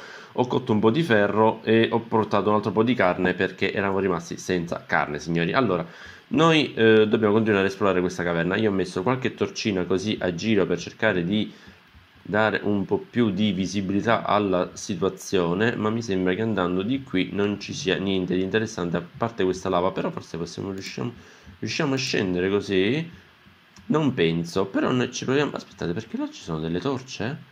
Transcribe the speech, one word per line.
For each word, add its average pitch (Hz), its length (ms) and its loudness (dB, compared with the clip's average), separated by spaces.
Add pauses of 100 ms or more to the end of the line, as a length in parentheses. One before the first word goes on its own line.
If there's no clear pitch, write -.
(320)
ho 123 160 0
cotto 120 240 -2
un 104 80 2
po' 110 100 6
di 151 120 0
ferro 107 600 4
e 113 280 4
ho 117 100 0
portato 107 480 0
un 107 80 4
altro 104 160 0
po' 110 100 2
di 120 120 2
carne 90 400 2
perché 92 380 -2
eravamo 98 280 0
rimasti 87 380 -2
senza 87 480 -4
carne, 73 340 0
signori. 85 320 -2
Allora, 98 340 0 (420)
noi, 156 460 2
eh, 110 320 6
dobbiamo 107 260 2
continuare 104 340 4
a - 20 2
esplorare 95 320 2
questa 87 240 -2
caverna. 87 320 0
Io 110 140 2
ho - 20 -2
messo 95 300 -2
qualche 127 320 -2
torcina 95 500 -2
così 95 360 0
a 90 140 -2
giro 98 320 2
per 85 120 -2
cercare 95 460 -2
di 104 280 -2 (800)
dare 104 320 2
un 101 240 0
po' 98 120 0
più 110 320 0
di 101 220 0
visibilità 98 720 0
alla 92 480 2
situazione, 92 1040 0
ma 107 140 0
mi 113 100 -2
sembra 92 320 0
che 95 80 -2
andando 95 420 0
di 135 200 -2
qui - 300 -2
non 101 280 -2
ci - 140 -10
sia 90 240 0
niente 95 360 -2
di 92 80 0
interessante 95 540 -2
a 85 80 -2 (120)
parte 113 280 -2
questa 92 240 -2
lava, 90 220 2
però 170 200 -4
forse - 280 -12
possiamo, 95 320 -8
riusciamo, 117 420 -8 (460)
riusciamo 135 340 -2
a 135 60 0
scendere 92 500 0
così? 101 640 0 (760)
Non 151 280 2
penso, 85 520 0
però 302 260 0
noi 123 200 0
ci - 120 -8
proviamo. 139 280 0
Aspettate, - 400 -8
perché 110 240 -8
là 294 140 -6
ci - 120 -20
sono 80 180 -6
delle 82 200 -2
torce? 131 580 -6 (140)